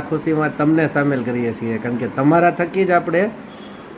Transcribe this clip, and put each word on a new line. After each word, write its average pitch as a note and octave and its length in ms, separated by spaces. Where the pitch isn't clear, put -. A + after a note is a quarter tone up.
ખુશીમાં D3+ 480
તમને D#3 280
સામેલ C#3 320
કરીએ A#2+ 320
છીએ, A2+ 240
કારણ A#2+ 180
કે A#2+ 60
તમારા E3 420
થકી F#3 300
જ F3+ 80
આપણે E3+ 260